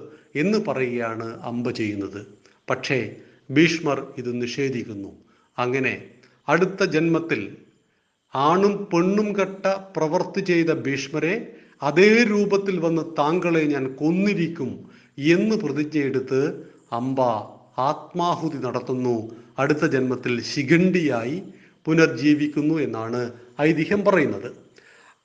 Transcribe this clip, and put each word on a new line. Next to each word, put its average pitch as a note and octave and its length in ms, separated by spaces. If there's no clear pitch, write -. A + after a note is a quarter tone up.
എന്ന് G3 220
പറയുകയാണ് A#2+ 880
അംബ A#2+ 260
ചെയ്യുന്നത്. G#2 560
പക്ഷേ B2+ 460
ഭീഷ്മർ D3+ 640
ഇത് A#2+ 240
നിഷേധിക്കുന്നു. A#2 680
അങ്ങനെ B2 460
അടുത്ത F#3 340
ജന്മത്തിൽ D#3+ 760
ആണും F#3 580
പെണ്ണും G3 460
കെട്ട F#3+ 260
പ്രവൃത്തി E3+ 420
ചെയ്ത E3 340
ഭീഷ്മരെ, D3 800
"അതേ G#3+ 400
രൂപത്തിൽ G3 560
വന്ന് E3 220
താങ്കളെ E3 440
ഞാൻ C3+ 300
കൊന്നിരിക്കും" E3 960
എന്ന് F#3 380
പ്രതിജ്ഞയെടുത്ത് C#3 1120
അംബ C3 300
ആത്മാഹുതി D#3 800
നടത്തുന്നു. B2 800
അടുത്ത D3+ 260
ജന്മത്തിൽ B2+ 560
ശിഖണ്ഡിയായി D3+ 1000
പുനർജീവിക്കുന്നു D3+ 880
എന്നാണ് A#2 560
ഐതിഹ്യം D#3 440
പറയുന്നത്. B2 460